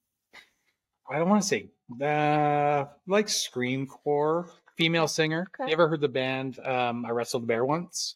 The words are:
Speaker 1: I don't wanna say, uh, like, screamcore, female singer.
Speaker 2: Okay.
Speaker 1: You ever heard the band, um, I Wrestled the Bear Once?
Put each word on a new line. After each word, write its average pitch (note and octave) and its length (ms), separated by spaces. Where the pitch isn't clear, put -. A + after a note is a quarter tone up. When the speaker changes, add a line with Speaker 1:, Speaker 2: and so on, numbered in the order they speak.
Speaker 1:
I C#3+ 60
don't E3+ 120
wanna G#3 120
say, G#2+ 280
uh, D3 840
like, G#3 200
screamcore, D3 1200
female E3 300
singer. D#3+ 400
Speaker 2:
Okay. C4 100
Speaker 1:
You D#3 40
ever D#3+ 140
heard D#3 140
the C#3+ 60
band, C3 520
um, A#2+ 460
I A2+ 40
Wrestled A#2 340
the A#2 40
Bear A#2+ 180
Once? E3 500